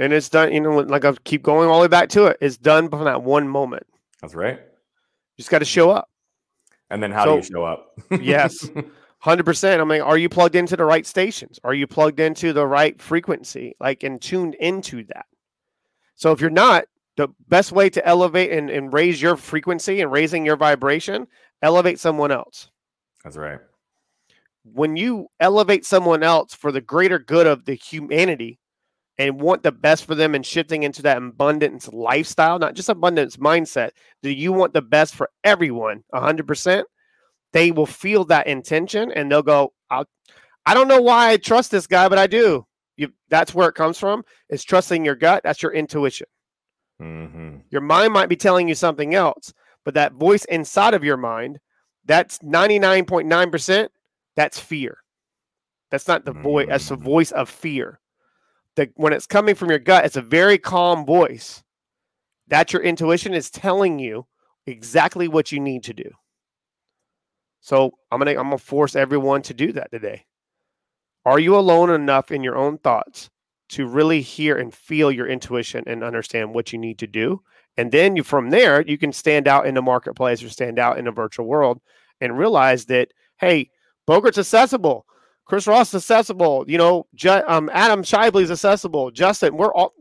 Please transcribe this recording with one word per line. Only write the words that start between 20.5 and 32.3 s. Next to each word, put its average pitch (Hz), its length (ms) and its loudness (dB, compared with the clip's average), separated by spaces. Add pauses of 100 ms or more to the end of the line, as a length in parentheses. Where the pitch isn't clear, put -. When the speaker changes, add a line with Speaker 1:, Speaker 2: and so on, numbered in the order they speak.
Speaker 1:
vibration, 151 720 -2 (340)
elevate 170 380 2
someone 147 320 -2
else. - 380 -10 (520)
Speaker 2:
That's 76 140 -20
right. 76 240 -12 (1040)
Speaker 1:
When 147 320 -4
you 208 320 -4 (120)
elevate 196 440 2
someone 170 380 0
else 160 320 0
for 147 180 -6
the 135 80 -6
greater 175 380 0
good 160 280 2
of 139 180 0
the 135 100 -8
humanity 147 840 -4 (600)
and 139 220 -4
want 170 220 0
the 156 100 0
best 156 340 0
for 160 80 -6
them 156 200 0
and 131 120 -6
shifting 160 380 -4
into 143 180 -8
that 135 160 2
abundance 135 760 -4
lifestyle, 156 640 0